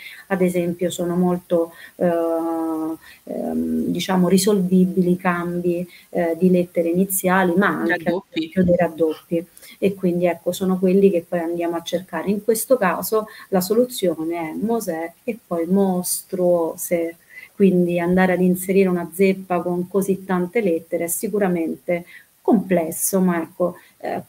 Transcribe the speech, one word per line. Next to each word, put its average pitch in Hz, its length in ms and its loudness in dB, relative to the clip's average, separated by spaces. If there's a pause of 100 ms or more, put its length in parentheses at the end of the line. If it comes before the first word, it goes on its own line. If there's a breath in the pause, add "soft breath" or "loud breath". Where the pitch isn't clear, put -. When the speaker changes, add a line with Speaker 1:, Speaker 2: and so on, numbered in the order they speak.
(280 loud breath)
Speaker 1:
Ad 190 120 -2
esempio, 175 520 0
sono 175 260 -2
molto, 180 560 0 (240 loud breath)
eh, 180 100 2 (1200 loud breath)
ehm, - 600 -4
diciamo, 180 420 0
risolvibili 185 840 4
i 180 60 2
cambi, 175 680 -2 (260 loud breath)
eh, 165 280 -2
di 185 100 4
lettere 175 380 2
iniziali, 185 720 0
ma 196 100 2
anche, 165 380 -2
Speaker 2:
Raddoppi. 175 240 -2
Speaker 1:
ad - 80 -8
esempio, 160 260 -2
dei 175 140 4
raddoppi. 165 680 -2 (320 loud breath)
E 196 160 0
quindi, 180 320 0
ecco, 175 280 -2
sono 185 260 -2
quelli 190 300 4
che 170 180 -2
poi 175 120 -4
andiamo 170 360 -4
a 165 60 -6
cercare. 170 480 -6
In 202 160 -2
questo 233 320 2
caso 202 500 0 (220 loud breath)
la 185 120 2
soluzione 180 760 0
è 160 160 -6
Mosè 180 580 -4 (120)
e 226 220 -6
poi 170 200 -4
mostruose, 180 1500 -2 (360 loud breath)
quindi 180 460 4
andare 180 340 2
ad 180 80 0
inserire 185 460 2
una 175 260 -2
zeppa 190 480 0
con 175 260 -4
così 190 360 -2
tante 180 380 -2
lettere 170 440 -2
è - 20 -6
sicuramente 175 1000 -2 (340 loud breath)
complesso, 185 800 0
ma 175 220 2
ecco, 175 360 -4 (200 loud breath)
eh, - 320 -6